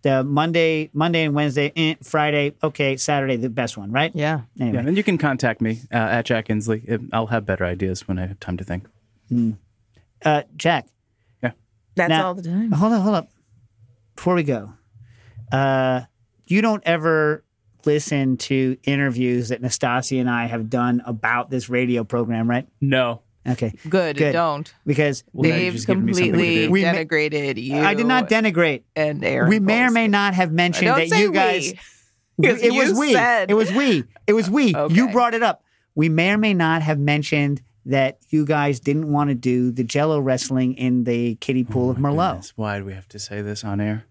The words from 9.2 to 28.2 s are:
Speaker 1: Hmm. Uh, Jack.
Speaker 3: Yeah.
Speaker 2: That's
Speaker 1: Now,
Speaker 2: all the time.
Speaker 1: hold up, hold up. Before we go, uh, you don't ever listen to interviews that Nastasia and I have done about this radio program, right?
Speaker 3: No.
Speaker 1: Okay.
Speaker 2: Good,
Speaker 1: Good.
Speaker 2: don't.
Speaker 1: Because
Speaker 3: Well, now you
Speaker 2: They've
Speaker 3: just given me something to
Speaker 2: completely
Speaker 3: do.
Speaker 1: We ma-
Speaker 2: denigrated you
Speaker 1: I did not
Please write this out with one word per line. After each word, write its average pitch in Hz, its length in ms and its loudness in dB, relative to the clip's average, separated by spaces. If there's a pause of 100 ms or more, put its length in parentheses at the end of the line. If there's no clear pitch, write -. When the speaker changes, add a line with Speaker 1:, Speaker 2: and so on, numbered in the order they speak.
Speaker 1:
Hmm. 117 240 0 (720)
Uh, 151 180 2 (140)
Jack. 156 300 0 (560)
Speaker 3:
Yeah. 123 80 -2 (460)
Speaker 2:
That's 175 140 2
Speaker 1:
Now, 165 180 2
Speaker 2:
all 180 60 -4
the 190 80 -12
time. 190 280 -2
Speaker 1:
hold 202 220 2
up, 208 100 2
hold 202 140 2
up. - 120 -4 (880)
Before 180 220 0
we 165 80 0
go, 113 280 -4 (800)
uh, 131 500 2 (440)
you 196 160 2
don't 214 240 0
ever 156 580 0 (400)
listen 143 520 0
to 131 480 -2
interviews 123 640 0
that 120 140 -4
Nastasia 127 560 -2
and 123 100 0
I 120 180 -2
have 117 240 -6
done 123 360 0
about 120 440 -4
this 123 180 -4
radio 123 360 0
program, 113 440 -2
right? 120 180 -2 (140)
Speaker 3:
No. 127 420 0 (260)
Speaker 1:
Okay. 120 240 -2 (160)
Speaker 2:
Good, 160 300 0
Speaker 1:
Good. 147 140 2
Speaker 2:
don't. 160 380 -2 (140)
Speaker 1:
Because 143 480 0
Speaker 3:
Well, 160 160 0
now 160 80 2
you 175 60 0
Speaker 2:
They've 180 100 -2
Speaker 3:
just - 140 -6
given 190 180 0
me - 80 0
something 180 200 0
to - 60 2
Speaker 2:
completely 165 280 2
Speaker 3:
do. 160 40 0
Speaker 1:
We 190 140 4
ma- 170 80 2
Speaker 2:
denigrated 151 720 -2
you 135 160 -4
Speaker 1:
I 190 160 4
did 233 120 0
not 247 220 0